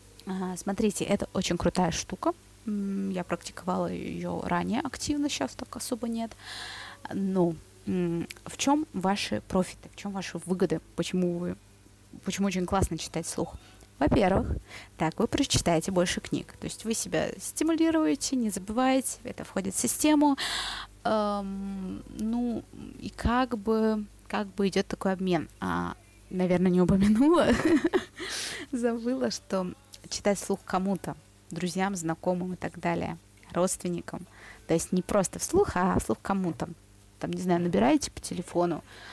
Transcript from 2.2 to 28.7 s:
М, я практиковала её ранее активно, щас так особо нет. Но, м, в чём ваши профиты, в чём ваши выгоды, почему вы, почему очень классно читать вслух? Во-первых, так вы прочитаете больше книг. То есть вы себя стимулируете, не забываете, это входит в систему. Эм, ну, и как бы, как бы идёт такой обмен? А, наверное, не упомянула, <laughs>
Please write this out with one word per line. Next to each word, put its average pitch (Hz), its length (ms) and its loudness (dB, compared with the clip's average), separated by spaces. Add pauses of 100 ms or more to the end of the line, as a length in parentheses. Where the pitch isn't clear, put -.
М, 196 460 -2
я 185 120 -2
практиковала 175 640 -4
её 175 540 -6
ранее 180 400 -2
активно, 294 480 -2
щас - 260 -4
так - 200 -12
особо 233 320 -4
нет. 226 240 -4 (840)
Но, 190 400 2 (340)
м, 175 400 0 (180)
в - 120 -12
чём 302 360 2
ваши 196 540 -2
профиты, - 460 -2
в - 20 -20
чём - 160 -8
ваши 190 340 -8
выгоды, 175 360 0 (140)
почему 175 440 0
вы, 175 160 -4 (720)
почему 196 220 0
очень 180 180 0
классно 180 320 0
читать - 280 -6
вслух? - 300 -4 (440)
Во-первых, 202 480 4 (500)
так - 220 -2
вы 233 80 4
прочитаете - 640 2
больше 180 300 2
книг. - 380 -6
То - 60 -10
есть - 200 -10
вы 226 80 -2
себя 165 440 -2
стимулируете, 320 1000 0
не 226 120 2
забываете, 247 760 0
это - 200 -10
входит 190 320 -4
в - 40 -2
систему. 294 580 4 (640)
Эм, 196 1000 -2 (160)
ну, 233 460 -2 (380)
и - 80 -8
как 247 480 0
бы, 220 480 0 (220)
как 208 200 -4
бы 196 220 0
идёт 196 180 0
такой - 240 -2
обмен? 180 380 0 (100)
А, 175 360 -2 (340)
наверное, 180 420 4
не 180 100 6
упомянула, 214 680 6 (640)
<laughs> - 600 -8